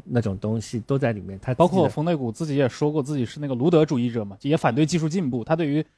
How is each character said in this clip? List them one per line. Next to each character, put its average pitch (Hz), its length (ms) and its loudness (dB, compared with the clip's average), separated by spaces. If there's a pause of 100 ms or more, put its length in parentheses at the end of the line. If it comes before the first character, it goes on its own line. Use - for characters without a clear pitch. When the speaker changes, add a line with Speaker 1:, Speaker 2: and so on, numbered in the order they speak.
Speaker 1:
那 120 160 0
种 98 160 -2
东 110 240 -4
西 117 200 -6
都 139 160 -2
在 131 140 0
里 104 80 -6
面。 95 200 -12
他 131 140 -4
自 - 40 -8
己 - 0 -
的 - 0 -
Speaker 2:
包 175 100 6
括 175 220 4
冯 151 160 -4
内 175 100 0
古 127 160 -4
自 160 140 -6
己 147 100 -2
也 135 140 4
说 151 220 0
过 151 120 -2
自 147 140 -4
己 120 80 0
是 - 140 -10
那 147 80 -6
个 135 80 -4
卢 131 140 2
德 160 160 6
主 147 140 0
义 120 100 0
者 117 140 -4
嘛， 101 180 -12
也 143 140 2
反 147 180 2
对 147 120 2
技 165 120 0
术 156 120 0
进 165 200 -2
步， 120 140 -2
他 160 120 0
对 160 120 0
于 147 160 0 (140)